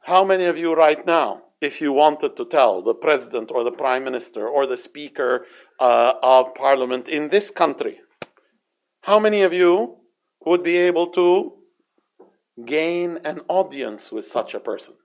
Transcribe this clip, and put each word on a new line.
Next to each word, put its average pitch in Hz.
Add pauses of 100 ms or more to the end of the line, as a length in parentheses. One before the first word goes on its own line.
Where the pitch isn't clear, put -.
How 185
many 190
of 170
you 165
right 156
now, 156 (180)
if 143
you 147
wanted 147
to 123
tell 117
the 113
president 123
or 120
the 120
prime 131
minister 117
or 139
the 127
speaker, 135 (340)
uh, 120 (100)
of 127
parliament 131
in 151
this 202 (120)
country, 143 (1000)
how 208
many 208
of 180
you 180 (480)
would 175
be 175
able 175
to 180 (1120)
gain 165
an 151
audience 139
with 110
such -
a 107
person? - (100)